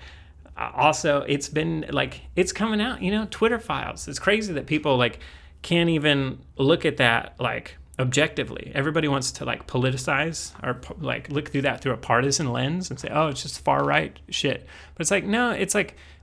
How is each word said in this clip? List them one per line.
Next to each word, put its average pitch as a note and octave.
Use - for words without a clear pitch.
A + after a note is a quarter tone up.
uh, -
also, D3
it's C#3
been, D#3
like, C3+
it's F3+
coming G#3+
out, A#3
you F#3
know, G#3+
Twitter A3+
files. -
It's C#3+
crazy G#3
that C3+
people, D3+
like, A#2+
can't E3+
even C#3+
look C#3
at C#3+
that, A#2+
like, A#2+
objectively. C#3
Everybody D3+
wants C3+
to, -
like, -
politicize C3+
or B2
po-, -
like, B2
look C3+
through C#3
that C3+
through C3+
a A#2
partisan C3
lens D3
and C3
say, -
"Oh, D#3
it's C#3
just -
far C#3+
right C#3+
shit." -
But -
it's D#3+
like, G3
no, A#3
it's F#3
like, G3+